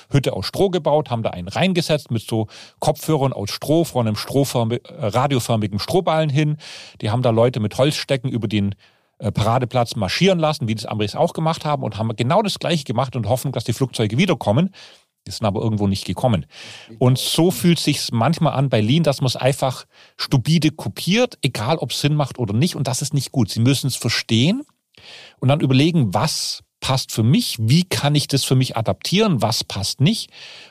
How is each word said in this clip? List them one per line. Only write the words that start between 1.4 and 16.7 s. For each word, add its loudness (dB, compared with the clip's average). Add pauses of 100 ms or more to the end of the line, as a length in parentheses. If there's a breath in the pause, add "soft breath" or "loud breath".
reingesetzt 0
mit -2
so -2 (340 loud breath)
Kopfhörern 0
aus -6
Stroh, 0
vor -2
einem 0
strohförmi-, -2
äh, -6
radioförmigen 0
Strohballen 0
hin. 0 (440 loud breath)
Die -2
haben 0
da 4
Leute 4
mit -2
Holzstecken 0
über -4
den, 0 (420 soft breath)
äh, -4
Paradeplatz 0
marschieren 2
lassen, -2
wie 0
das -10
Amis -4
auch 0
gemacht -2
haben -2
und -6
haben -2
genau 0
das -4
Gleiche -2
gemacht -4
und -2
hoffen, -2
dass -4
die -2
Flugzeuge -2
wiederkommen. 2 (560 loud breath)
Die -14
sind -6
aber 0
irgendwo 0
nicht 0
gekommen. -2 (540 loud breath)